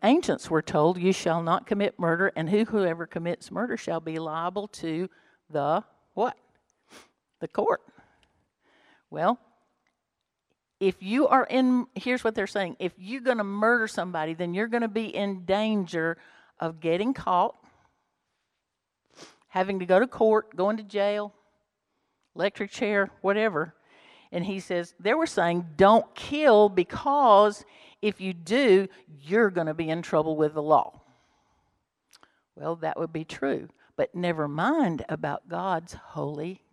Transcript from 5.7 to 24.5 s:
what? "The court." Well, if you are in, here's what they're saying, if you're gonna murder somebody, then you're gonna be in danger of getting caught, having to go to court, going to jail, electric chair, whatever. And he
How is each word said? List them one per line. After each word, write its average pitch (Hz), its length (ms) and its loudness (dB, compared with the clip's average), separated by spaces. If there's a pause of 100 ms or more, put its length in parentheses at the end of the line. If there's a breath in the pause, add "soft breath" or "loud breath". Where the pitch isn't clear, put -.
what? 226 240 -4 (1000 loud breath)
"The - 80 -10
court." - 340 0 (1300 soft breath)
Well, 175 300 0 (1400)
if 190 240 0
you 233 240 0
are 262 180 4
in, 254 500 2
here's 247 280 -4
what 226 140 -2
they're 202 100 -2
saying, 196 320 -4
if 175 180 -4
you're 214 240 -12
gonna 240 220 0
murder 214 460 0
somebody, 170 440 -6
then 175 220 -4
you're 214 140 -2
gonna 233 180 -2
be 220 200 -4
in 196 380 -6
danger 185 720 -2 (440 soft breath)
of 165 180 -6
getting 175 340 0
caught, 185 440 0 (1900 loud breath)
having 190 320 -2
to 180 60 -8
go 185 120 6
to 240 80 2
court, 220 480 0
going 196 220 0
to 220 80 -10
jail, 208 500 -4 (1040)
electric 196 340 -4
chair, 202 400 0 (100)
whatever. 190 540 0 (560 soft breath)
And 175 140 -4
he 196 160 -6